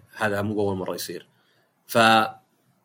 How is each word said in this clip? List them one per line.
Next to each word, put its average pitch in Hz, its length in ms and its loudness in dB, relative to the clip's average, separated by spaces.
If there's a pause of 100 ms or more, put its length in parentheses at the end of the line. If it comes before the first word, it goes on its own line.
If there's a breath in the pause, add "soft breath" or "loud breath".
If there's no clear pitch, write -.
(160)
هذا 101 260 -2
مو 104 200 -2
أول 98 160 0
مرة 87 180 -6
يصير. 87 320 -12 (600)
ف 120 100 -2 (880)